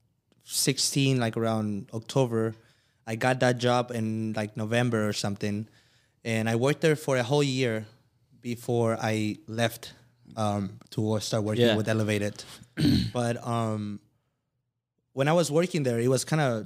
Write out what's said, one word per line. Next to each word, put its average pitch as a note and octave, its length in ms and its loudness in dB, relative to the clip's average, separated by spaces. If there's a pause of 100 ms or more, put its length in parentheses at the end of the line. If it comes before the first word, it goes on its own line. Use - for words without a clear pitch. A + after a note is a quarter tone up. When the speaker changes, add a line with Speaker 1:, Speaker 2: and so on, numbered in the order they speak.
(440)
Speaker 1:
sixteen, C3+ 760 0
like, A2+ 180 0
around A2 560 -2
October. A2+ 600 0 (520)
I A2 100 -6
got B2+ 240 0
that B2 180 2
job B2 320 2
in, A2 440 -4
like, G#2+ 220 -6
November A2 520 0
or G#2 40 -2
something, G#2 540 -4 (580)
and A2+ 240 0
I A2+ 80 0
worked C#3 260 2
there D#3 140 6
for C#3 200 0
a B2 60 2
whole C#3+ 200 4
year B2+ 440 0 (540)
before A#2 600 0
I G#2+ 380 0 (100)
left, A2+ 460 -2 (420)
um, G#2 420 -2 (120)
to - 100 -4
wo-, G#2+ 180 0
start A2 260 -2
working G#2+ 220 2
Speaker 2:
Yeah. A2 100 4
Speaker 1:
with G#2+ 120 0
Elevated. G#2 560 0 (320)
<clears throat> C3+ 360 2
But, A#2+ 220 -2 (120)
um, A2 520 -4 (1160)
when C3+ 120 0
I D3+ 60 4
was E3 180 2
working E3 320 0
there, A#2+ 160 0
it A#2 100 0
was C3 160 2
kinda C3 420 0